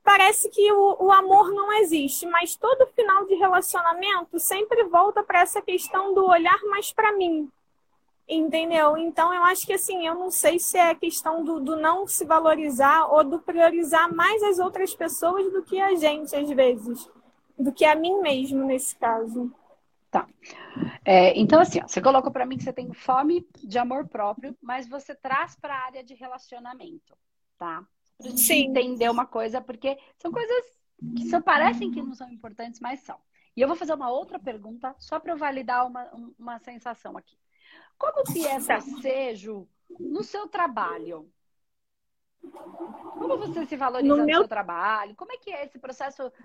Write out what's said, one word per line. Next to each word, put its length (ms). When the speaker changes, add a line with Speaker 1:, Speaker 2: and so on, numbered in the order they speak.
Speaker 1:
parece 460
que 240
o, 320
o 60
amor 400
não 220
existe, 520
mas 300
todo 320
final 400
de 80
relacionamento 1040
sempre 460
volta 380
pra 180
essa 200
questão 520
do 120
olhar 380
mais 280
pra 220
mim, 360
entendeu? 680
Então, 360
eu 100
acho 220
que, 80
assim, 320
eu 100
não 160
sei 280
se 180
é 180
questão 500
do, 160
do 160
não 300
se 180
valorizar 800
ou 180
do 160
priorizar 760
mais 300
as 160
outras 340
pessoas 600
do 100
que 160
a 160
gente, 400
às 140
vezes. 580
Do 140
que 140
a 100
mim 260
mesmo, 440
nesse 320
caso. 560
Speaker 2:
Tá. 180
É, 360
então, 200
assim, 240
ó, 40
você 120
colocou 320
pra 140
mim 100
que 80
você 80
tem 220
fome 540
de 160
amor 280
próprio, 540
mas 260
você 280
traz 400
pra 200
área 180
de 100
relacionamento, 1040
tá? 260
Pra 140
gente 120
Speaker 1:
Sim. 260
Speaker 2:
entender 420
uma 160
coisa, 340
porque 380
são 120
coisas 320
que 140
só 100
parecem 480
que 100
não 140
são 160
importantes, 500
mas 200
são. 180
E 40
eu 60
vou 80
fazer 200
uma 160
outra 260
pergunta, 600
só 200
pra 140
eu 40
validar 500
uma, 160
um, 240
uma 220
sensação 580
aqui. 180
Como 260
que 220
é 140
Speaker 1:
Tá. 200
Speaker 2:
você, 540
Ju, 340
no 240
seu 240
trabalho? 800
Como 220
você 260
se 100
valoriza 380
Speaker 1:
No 40
Speaker 2:
no 100
Speaker 1:
meu 140
Speaker 2:
seu 60
trabalho? 680
Como 160
é 60
que 140
é 140
esse 140
processo 520